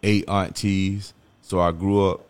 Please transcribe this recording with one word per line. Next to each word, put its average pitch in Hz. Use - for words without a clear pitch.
eight 104
aunties. 98
So 92
I 87
grew 98
up -